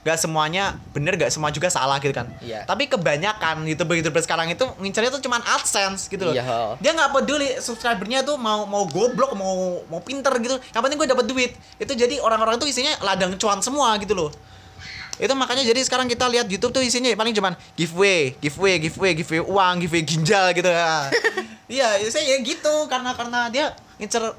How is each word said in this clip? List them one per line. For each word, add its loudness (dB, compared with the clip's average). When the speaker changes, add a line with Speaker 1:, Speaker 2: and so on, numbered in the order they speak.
Speaker 1:
nggak 0
semuanya -2
bener, 0
nggak 2
semua -2
juga -2
salah 0
gitu 0
kan. -4
Speaker 2:
Iya. -10
Speaker 1:
Tapi -2
kebanyakan 0
YouTuber-YouTuber 0
sekarang 0
itu 0
ngincernya 0
tuh -4
cuman -2
AdSense 0
gitu -6
loh. 2
Speaker 2:
Iya, 0
ho. -2
Speaker 1:
Dia 2
nggak 2
peduli 0
subscribernya -2
tuh -2
mau, 0
mau 0
goblok, 0
mau, -2
mau -6
pinter -2
gitu. -2
Yang -2
penting -2
gue -2
dapet 2
duit. 0
Itu -6
jadi 2
orang-orang 2
tuh -2
isinya 0
ladang 0
cuan 0
semua 2
gitu -2
loh. -2
Itu 2
makanya 0
jadi 4
sekarang 0
kita 0
lihat 2
YouTube 0
tuh 2
isinya 2
paling 0
cuman 2
giveaway, 4
giveaway, 2
giveaway, 0
giveaway 0
uang, 2
giveaway 2
ginjal 2
gitu 4
ya. 2
Speaker 2:
<laughs> -10
Speaker 1:
Iya, 2
saya -2
ya 4
gitu 0
karena, -2
karena -2
dia -2
ngincer -2